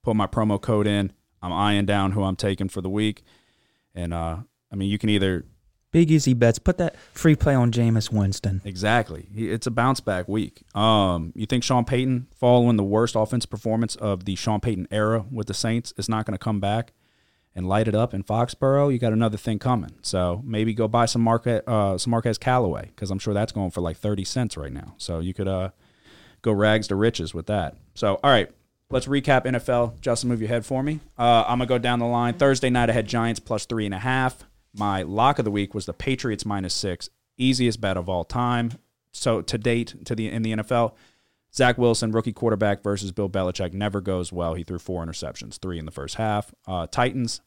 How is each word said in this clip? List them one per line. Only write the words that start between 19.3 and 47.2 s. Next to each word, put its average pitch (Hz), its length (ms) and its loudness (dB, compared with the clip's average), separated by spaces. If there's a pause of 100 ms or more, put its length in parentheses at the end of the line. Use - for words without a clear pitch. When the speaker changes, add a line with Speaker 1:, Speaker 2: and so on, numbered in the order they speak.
Speaker 1:
thing 107 200 -2
coming. 113 460 -2
So 90 420 0
maybe 110 300 0
go 110 120 2
buy 117 180 4
some 117 180 2
Marque-, 117 420 2
uh, 101 320 2
some 120 140 -2
Marquez 113 260 0
Callaway, 123 580 0
'cause 98 140 -8
I'm 98 100 -2
sure 107 140 -2
that's 104 200 0
going 95 180 -2
for, 90 100 -4
like, 85 160 -4
thirty 98 280 -2
cents 123 320 -2
right 71 160 -8
now. - 240 -14
So 82 220 -6
you 90 140 -4
could, 95 140 -2
uh, 95 220 -2 (720)
go 110 80 2
rags 107 380 4
to 98 60 0
riches 101 380 0
with 80 140 -8
that. 92 300 -4 (160)
So, 98 280 0
all 139 100 4
right, 110 200 4 (380)
let's 131 160 -2
recap 135 400 2
N 127 100 -2
F 117 140 -4
L. 120 320 0
Justin, 123 260 -2
move 117 140 0
your 107 80 -4
head 117 160 -2
for 131 180 -4
me. 151 160 -4 (180)
Uh, 120 300 6
I'm 123 120 0
gonna 123 80 -2
go 123 100 2
down 120 220 0
the 117 60 0
line. 120 280 0
Thursday 135 360 4
night, 120 200 4
I 110 40 2
had 113 140 0
Giants 113 320 -2
plus - 260 -6
three 110 200 -2
and 98 100 -4
a 92 40 -6
half. 127 440 -2 (340)
My 98 260 0
lock 113 360 2
of 117 60 0
the 104 60 -2
week 101 220 -2
was 101 120 -6
the - 80 -8
Patriots 123 520 -4
minus 98 280 -4
six. - 360 -6 (280)
Easiest 123 420 2
bet 95 160 -2
of 90 140 -4
all 87 160 -2
time. 120 480 -2 (400)
So 113 280 0
to - 160 -6
date, 117 460 -2
to 123 100 -6
the, 110 140 -4
in 113 140 -4
the 110 100 -2
N 107 80 -2
F 107 100 -6
L, 120 280 0 (560)
Zach 123 240 4
Wilson, 117 340 2
rookie 110 220 0
quarterback 104 500 0
versus 98 300 -2
Bill 101 160 -2
Belichick, 92 420 -2
never 98 300 -4
goes 90 320 -4
well. 85 200 -2
He 85 120 -6
threw 87 120 -8
four 85 280 -6
interceptions, - 540 -12
three 87 200 -8
in 78 60 -10
the 78 80 -10
first 69 220 -10
half. 107 380 -4 (140)
Uh, 87 200 -4
Titans 123 600 -2